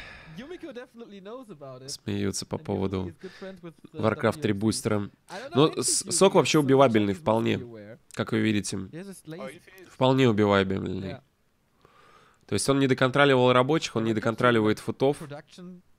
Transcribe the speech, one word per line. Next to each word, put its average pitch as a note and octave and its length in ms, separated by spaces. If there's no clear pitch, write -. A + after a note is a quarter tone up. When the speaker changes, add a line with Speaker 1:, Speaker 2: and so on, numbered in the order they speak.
Speaker 1:
Yumiko C#4+ 380
definitely A3+ 480
knows A3+ 260
about C#3 340
it. C3 60
Speaker 2:
Смеются G2+ 560
по - 120
Speaker 1:
And G2 40
Yumiko - 60
Speaker 2:
поводу F#2+ 420
Speaker 1:
is A2+ 100
good F#3 120
friends F#3+ 220
with E3+ 100
the - 100
Speaker 2:
Warcraft G#2+ 400
три G#2+ 100
Speaker 1:
W - 0
three. - 0
Speaker 2:
бустера. G#2 580
Speaker 1:
I F#3+ 120
don't - 100
know - 40
Speaker 2:
Но C#3 140
Speaker 1:
anything - 140
Speaker 2:
с-, - 220
Speaker 1:
Yumiko, - 80
Speaker 2:
Сок G3 220
вообще D#3+ 240
Speaker 1:
so D3 40
Speaker 2:
убивабельный A2+ 520
Speaker 1:
Yumiko F2+ 60
Speaker 2:
вполне, A2+ 340
Speaker 1:
must G2 80
be A#2+ 80
aware. A2 280
Speaker 2:
как - 200
вы A2+ 80
видите. G#2+ 360
Speaker 1:
He F#2+ 160
has F3+ 160
a F#3+ 60
slazy D#3 260
Speaker 3:
Oh, C3+ 100
Infinite. - 400
Speaker 2:
Вполне C3 380
убивабельный. G2 840
Speaker 1:
Yeah. - 80
Speaker 2:
То - 80
есть - 140
он C#3 100
не C3+ 100
доконтроливал B2+ 680
рабочих, C3 420
он A2+ 80
не A2+ 60
Speaker 1:
But - 20
I - 0
think G#2+ 40
Speaker 2:
доконтроливает A2 640
Speaker 1:
the - 40
Speaker 2:
футов. C3+ 400
Speaker 1:
production, F3 580